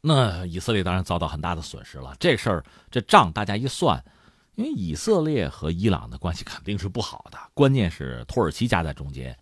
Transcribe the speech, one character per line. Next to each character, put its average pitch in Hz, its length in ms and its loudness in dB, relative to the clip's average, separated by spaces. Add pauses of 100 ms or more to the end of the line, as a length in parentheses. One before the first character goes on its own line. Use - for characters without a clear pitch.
那 117 460 2
以 85 120 -6
色 113 140 -2
列 101 100 2
当 87 120 2
然 92 100 2
遭 87 140 0
到 85 100 -2
很 78 120 -6
大 87 140 -2
的 80 60 -8
损 - 240 -12
失 - 140 -18
了。 65 200 -14
这 160 180 4
事 - 120 -2
儿， 90 160 0 (260)
这 123 120 0
账 127 300 8
大 104 120 -2
家 98 100 -4
一 113 120 -2
算， 123 360 0 (520)
因 220 100 -2
为 311 60 -4
以 95 240 -4
色 196 280 2
列 147 240 0
和 76 240 -4
伊 92 200 2
朗 73 180 -2
的 60 80 -12
关 87 180 -4
系 - 80 -10
肯 - 220 -14
定 101 140 -4
是 92 100 -4
不 113 140 -4
好 - 280 -8
的， - 80 -16 (140)
关 139 220 4
键 104 160 2
是 64 360 -8
土 - 140 -2
耳 85 100 4
其 120 160 -2
夹 92 160 2
在 78 120 -4
中 69 180 -10
间 64 300 -10